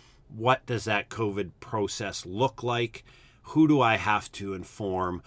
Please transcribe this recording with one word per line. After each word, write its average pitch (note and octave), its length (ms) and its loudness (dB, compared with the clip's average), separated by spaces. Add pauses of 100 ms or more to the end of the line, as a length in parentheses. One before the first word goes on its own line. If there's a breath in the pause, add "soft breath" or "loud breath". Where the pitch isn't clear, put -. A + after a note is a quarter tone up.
(280 soft breath)
What A#2 380 0
does A2+ 180 -4
that G#2 240 0
covid G2+ 420 -4 (100)
process G2+ 640 -6
look G#2 360 -2
like? A#2+ 420 -4 (400 soft breath)
Who D#3 220 4
do D3 140 6
I A2+ 160 6
have G2+ 360 0
to G2 220 -8
inform? F#2 720 -4